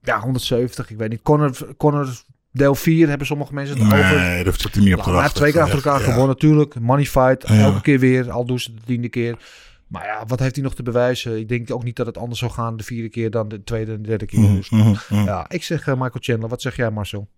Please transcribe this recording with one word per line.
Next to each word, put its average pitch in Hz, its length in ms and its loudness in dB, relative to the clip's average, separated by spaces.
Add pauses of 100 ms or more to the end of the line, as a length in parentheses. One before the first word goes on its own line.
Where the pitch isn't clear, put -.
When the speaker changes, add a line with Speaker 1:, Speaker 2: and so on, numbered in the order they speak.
Speaker 1:
ja, 117 180 -2
honderdzeventig, 123 680 -4
ik 107 60 -16
weet 110 140 -6
niet. 117 120 -8
Conor, 147 540 0
Conor 143 460 -2 (300)
deel 139 220 2
vier 160 340 4
hebben 143 180 -4
sommige 147 280 -6
mensen 139 240 -6
het 110 100 6
Speaker 2:
Nee, 101 140 6
Speaker 1:
over. 90 420 2
Speaker 2:
dat 90 160 0
zit - 140 -6
er 101 80 4
niet 95 120 6
op 90 80 -2
te 92 80 -2
Speaker 1:
Nou, 87 100 4
hij - 20 2
heeft - 0 -
Speaker 2:
wachten. 147 180 0
Speaker 1:
twee 147 120 4
keer 165 100 4
achter 147 160 0
Speaker 2:
Ja, 135 60 -6
Speaker 1:
elkaar 143 160 2
Speaker 2:
ja. 101 60 -2
Speaker 1:
gewonnen, 127 280 2
natuurlijk. 151 460 4
Money 135 260 2
fight, 131 420 2
Speaker 2:
Ja. 110 120 6
Speaker 1:
elke 98 200 4
keer 143 180 4
weer. 127 320 2
Al 120 140 -4
doen 123 140 -4
ze 120 120 -8
het 113 100 -18
de 113 60 -18
tiende 120 220 -4
keer. 117 280 -4 (500)
Maar - 180 -12
ja, 110 220 -8
wat 123 120 -4
heeft 131 160 -2
hij 139 100 -6
nog 131 100 -6
te - 80 -12
bewijzen? 120 560 -2
Ik 110 100 -8
denk 120 220 -4
ook 120 140 -6
niet 120 120 -6
dat 120 100 -4
het 117 120 -10
anders 120 200 -8
zou 120 140 -4
gaan 113 240 -6
de 110 80 -12
vierde 117 240 -10
keer 113 220 -4
dan 113 180 -4
de 107 140 -12
tweede 110 300 -6
en 107 100 -8
de 107 60 -10
derde 110 180 -4
keer. - 140 0
Speaker 2:
Mhm, 104 140 6
Speaker 1:
Dus, 95 160 -2
Speaker 2:
mhm, 110 180 6 (200)
mhm. 104 160 2
Speaker 1:
ja, 95 240 -4
ik 175 140 -6
zeg, - 240 -4
eh, 135 80 0
Michael 127 260 -4
Chandler. 113 280 -4
Wat 123 140 -8
zeg - 140 -6
jij, 117 140 -2
Marcel? 104 480 -8